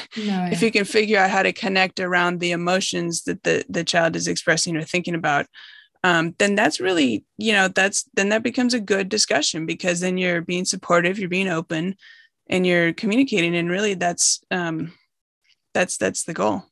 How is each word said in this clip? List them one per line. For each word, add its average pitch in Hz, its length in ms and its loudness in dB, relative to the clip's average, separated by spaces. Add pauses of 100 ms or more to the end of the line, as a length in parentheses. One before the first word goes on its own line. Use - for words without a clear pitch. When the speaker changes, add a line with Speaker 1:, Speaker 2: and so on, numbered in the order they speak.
(180)
Speaker 1:
No, 190 340 -2
Speaker 2:
If 170 100 -2
Speaker 1:
yeah. 226 40 4
Speaker 2:
you 220 60 4
can 208 140 2
figure 214 340 2
out 190 100 4
how 196 140 2
to 185 100 0
connect 190 460 -2
around 180 400 0
the 175 120 0
emotions 175 720 -2
that 180 200 -6
the, 165 260 2
the 170 160 -2
child 165 300 2
is 170 120 -4
expressing 170 480 0
or 156 80 -4
thinking 175 320 -4
about, 151 300 0 (580)
um, 170 340 2
then 202 180 2
that's 240 260 2
really, 311 420 2 (140)
you 214 160 0
know, 190 160 4
that's, 190 340 0 (100)
then 202 160 0
that 220 140 2
becomes 247 300 0
a 247 60 0
good 196 300 0
discussion 208 560 0
because 175 360 -2
then 185 160 0
you're 175 240 0
being 180 240 -4
supportive, 180 520 2
you're 190 120 -4
being 190 200 0
open, 170 460 -2 (540)
and 185 180 2
you're 170 260 2
communicating. 202 640 0
And 170 140 0
really 202 240 0
that's, 175 480 0 (100)
um, 165 420 -4 (800)
that's, 185 240 0
that's 190 260 -2
the 170 100 -10
goal. 196 380 -2